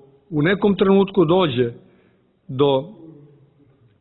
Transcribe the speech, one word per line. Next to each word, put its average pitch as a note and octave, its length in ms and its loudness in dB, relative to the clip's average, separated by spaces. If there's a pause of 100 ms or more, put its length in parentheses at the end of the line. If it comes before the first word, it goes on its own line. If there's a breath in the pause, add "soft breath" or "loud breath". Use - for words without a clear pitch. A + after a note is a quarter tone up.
(300)
u D3+ 120 -4
nekom G3 340 0
trenutku G3 500 2
dođe D3 460 0 (760 soft breath)
do C#3 420 -2 (1120)